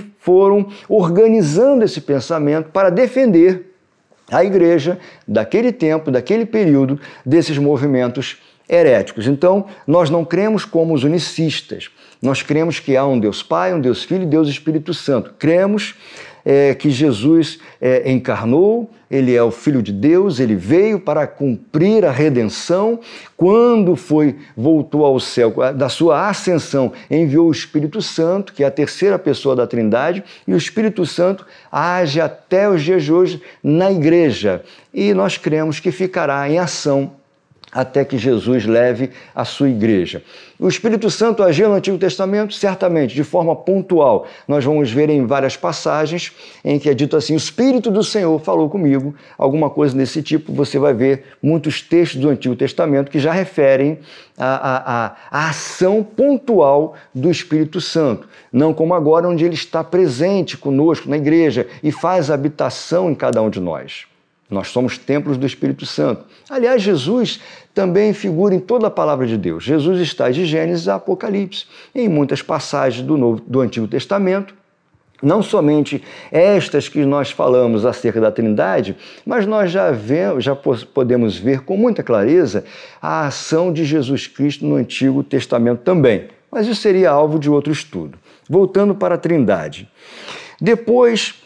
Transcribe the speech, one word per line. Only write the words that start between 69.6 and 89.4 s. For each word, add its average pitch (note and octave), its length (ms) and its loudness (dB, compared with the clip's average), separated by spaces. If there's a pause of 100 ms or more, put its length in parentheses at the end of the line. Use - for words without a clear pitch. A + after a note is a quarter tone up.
Jesus D#3+ 360 0
está C#3+ 300 -2
de D#3 160 -2
Gênesis E3 420 -2
a G3 80 0
Apocalipse, G3 720 -6 (280)
em A#3+ 140 -2
muitas C#3+ 340 0
passagens C3+ 640 -4
do D3+ 120 0
Novo, A#2 280 0
do C3 160 -2
Antigo A2+ 260 -4
Testamento, G3 640 -4 (680)
não F3 200 2
somente D3+ 600 0 (280)
estas D#3+ 580 2
que D3+ 160 -2
nós C#3 260 0
falamos B2 540 2
acerca A2+ 340 -2
da A2 100 2
Trindade, A#2 640 -2 (300)
mas A3+ 200 -2
nós G#3 260 0
já F#3 180 0
ve-, C#3+ 500 -2
já C3 160 -2
po-, C3 320 -4
podemos A#2+ 500 0
ver C3 240 -2
com F#3+ 160 -6
muita A3 260 0
clareza A#2 640 2 (360)
a D#3 240 -4
ação D#3+ 460 -2
de D#3+ 140 -2
Jesus C#3+ 420 -2
Cristo C#3+ 380 -4
no D3 100 0
Antigo C3+ 480 0
Testamento A#2+ 560 -2
também. C3+ 480 2 (240)
Mas A3 160 -2
isso A3+ 140 -4
seria F#3 280 2
alvo D3+ 300 2
de D3 100 -2
outro D3 220 0
estudo. E2 480 -10 (300)
Voltando F#3+ 440 2
para F3+ 220 -2
a - 20 -2
Trindade. G#2 720 -2 (720)